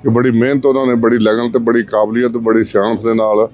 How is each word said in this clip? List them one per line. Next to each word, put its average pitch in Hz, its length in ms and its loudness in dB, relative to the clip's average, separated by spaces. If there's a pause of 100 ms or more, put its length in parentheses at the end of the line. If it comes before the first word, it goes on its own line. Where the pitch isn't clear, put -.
ਕਿ 135 60 0
ਬੜੀ 123 220 2
ਮਿਹਨਤ 131 340 0
ਉਹਨਾਂ 135 200 2
ਨੇ, 123 100 0
ਬੜੀ 117 220 2
ਲਗਨ 113 340 0
ਤੇ 127 80 0
ਬੜੀ 117 240 0
ਕਾਬਲੀਅਤ, 110 480 -2
ਬੜੀ 113 320 0
ਸਿਆਣਪ 104 420 -2
ਦੇ 113 80 0
ਨਾਲ 110 400 0